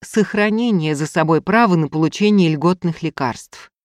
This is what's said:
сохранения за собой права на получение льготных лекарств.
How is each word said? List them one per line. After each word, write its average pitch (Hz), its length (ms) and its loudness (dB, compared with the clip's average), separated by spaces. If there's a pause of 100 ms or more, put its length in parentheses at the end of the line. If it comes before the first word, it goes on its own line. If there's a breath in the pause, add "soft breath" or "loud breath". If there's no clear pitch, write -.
сохранения 208 920 0
за 147 120 -4
собой 160 340 0
права 208 340 2
на 160 120 0
получение 165 680 2
льготных 170 480 -2
лекарств. - 680 -8 (140)